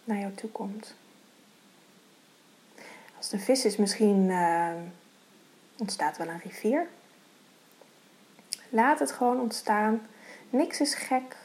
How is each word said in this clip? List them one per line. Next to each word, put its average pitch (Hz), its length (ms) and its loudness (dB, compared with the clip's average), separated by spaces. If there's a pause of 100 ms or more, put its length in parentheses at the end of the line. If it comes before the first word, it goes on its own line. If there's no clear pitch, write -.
naar 214 140 -4
jou 196 160 -6
toe 220 160 -10
komt. 214 460 -12 (2250)
Als - 80 -12
het - 60 -8
een 208 80 -4
vis 262 260 2
is, 202 120 0
misschien, 202 520 4
eh, 170 440 2 (1040)
ontstaat 156 400 -4
wel 165 100 -6
een 165 160 -10
rivier. 269 440 0 (1800)
Laat 262 300 4
het 277 120 0
gewoon 247 280 2
ontstaan. 220 680 0 (420)
Niks 294 300 0
is 285 160 2
gek. 254 500 -4